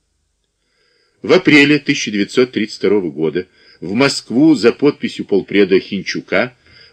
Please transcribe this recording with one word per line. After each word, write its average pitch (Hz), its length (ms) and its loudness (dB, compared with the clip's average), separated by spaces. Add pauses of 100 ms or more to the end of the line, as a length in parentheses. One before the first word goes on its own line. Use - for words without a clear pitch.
(1200)
В 117 100 -4
апреле 147 460 4
тысяча - 320 -6
девятьсот 107 420 -2
тридцать 107 260 -6
второго 95 340 -2
года 76 360 -4 (320)
в 85 140 -10
Москву 135 600 0
за 113 160 2
подписью 120 540 -4
полпреда 95 540 0
Хинчука 92 760 -6 (380)